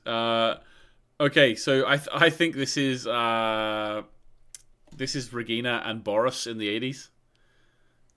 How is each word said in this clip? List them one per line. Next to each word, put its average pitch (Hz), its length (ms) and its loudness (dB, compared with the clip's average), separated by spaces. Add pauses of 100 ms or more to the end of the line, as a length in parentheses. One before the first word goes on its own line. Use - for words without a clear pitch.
Uh, 113 500 0 (640)
okay, 139 340 6
so 135 340 2
I 143 100 2
th-, 147 140 -10
I 160 200 4
think 160 240 0
this 135 200 -4
is, 135 300 -2
uh, 110 960 0 (960)
this 131 200 -6
is 117 160 -8
Regina 117 540 -2
and 110 180 -8
Boris 110 440 0
in 113 100 -6
the 104 120 -2
eighties. 127 400 -6 (1080)